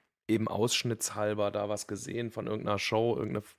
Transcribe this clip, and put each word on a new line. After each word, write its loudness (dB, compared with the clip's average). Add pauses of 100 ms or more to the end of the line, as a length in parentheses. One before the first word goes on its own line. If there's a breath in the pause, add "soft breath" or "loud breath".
(260)
eben 2
ausschnittshalber 0
da -2
was -4
gesehen -4
von -6
irgendeiner 0
Show, 2
irgendeine -2 (140)